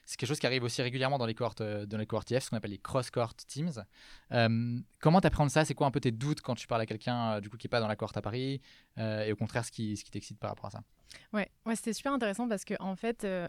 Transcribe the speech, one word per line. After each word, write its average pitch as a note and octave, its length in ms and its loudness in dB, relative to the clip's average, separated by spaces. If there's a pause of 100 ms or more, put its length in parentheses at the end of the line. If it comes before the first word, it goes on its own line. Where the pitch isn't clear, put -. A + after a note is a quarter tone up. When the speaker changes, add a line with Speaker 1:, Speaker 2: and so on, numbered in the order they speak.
Speaker 1:
C'est - 120 -12
quelque A#2+ 120 -2
chose D3 120 0
qui - 80 2
arrive B2 160 2
aussi A#2+ 180 0
régulièrement C3 340 0
dans A#2+ 100 2
les A2+ 100 0
cohortes, A2+ 240 -2
euh, G#2 260 -4
dans G#2+ 100 -6
les G#2+ 100 -2
cohortes A2 260 -2
I B2+ 80 4
F, - 20 -10
ce - 80 -8
qu'on A#2 60 -2
appelle G2+ 160 -6
les F#2+ 60 -10
cross-cohort - 580 -2
teams. C#3 480 -6 (480)
Euh, A#2+ 480 4 (180)
comment E3+ 220 8
t'appréhendes D3 300 4
ça ? D#3 140 6
C'est C#3+ 100 -2
quoi C#3+ 120 2
un B2 60 2
peu C#3 80 2
tes B2+ 100 4
doutes C3+ 300 -2
quand B2 160 -4
tu - 100 -10
parles A#2 140 2
à A2 60 0
quelqu'un, A2+ 480 0
euh, G#2 60 0
du G#2 80 -10
coup, A#2 80 -14
qui - 120 -8
est - 20 -4
pas A#2+ 80 2
dans A2 80 2
la G#2+ 80 2
cohorte G#2+ 220 -4
à G#2 40 -2
Paris ? C3 400 -2 (400)
euh, G#2+ 240 0
et G#2+ 80 2
au G#2 40 2
contraire, A#2 280 0
ce - 80 -10
qui, G#2+ 240 -2
ce - 80 -8
qui - 60 -20
t'excite - 280 -10
par G#2+ 120 -6
rapport G2+ 160 -10
à G2+ 40 -8
ça ? G#2 120 -12 (500)
Speaker 2:
Ouais, G#3 180 -2 (160)
ouais, A3+ 80 0
c'était A3 180 -4
super C#4 200 -2
intéressant A#3+ 340 0
parce G#3+ 180 -2
que, - 140 -4
en F#3+ 160 -4
fait, A3+ 300 -4
euh, F#3 240 -2